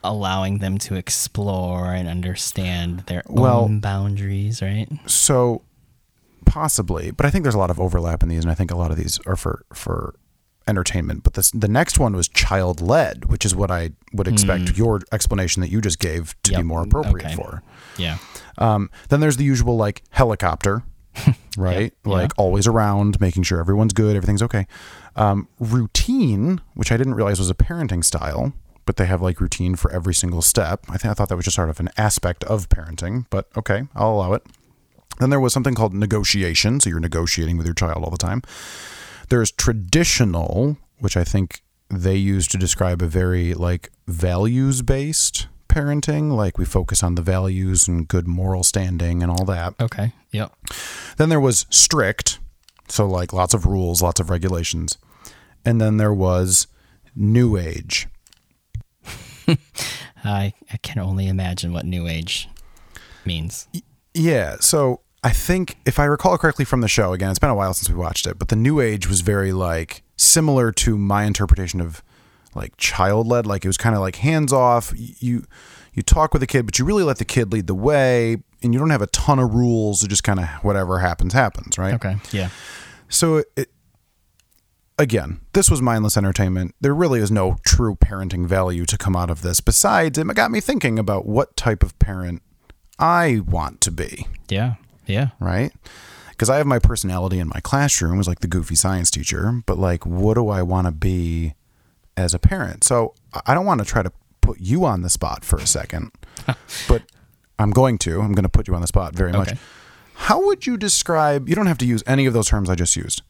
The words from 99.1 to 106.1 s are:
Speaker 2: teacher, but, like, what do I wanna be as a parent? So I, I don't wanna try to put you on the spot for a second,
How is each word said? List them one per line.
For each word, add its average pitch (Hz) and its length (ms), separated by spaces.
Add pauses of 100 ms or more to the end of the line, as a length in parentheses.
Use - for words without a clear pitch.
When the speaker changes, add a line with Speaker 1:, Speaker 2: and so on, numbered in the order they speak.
Speaker 2:
teacher, - 560
but, 85 120
like, 87 280
what 95 280
do 117 140
I 98 140
wanna 90 300
be 82 600 (640)
as 92 180
a 90 40
parent? 101 460
So 120 300 (200)
I, - 120
I 131 80
don't 180 120
wanna 135 180
try - 180
to 92 100 (280)
put - 200
you 127 260
on 95 160
the 87 80
spot - 340
for 80 140
a - 80
second, - 460 (380)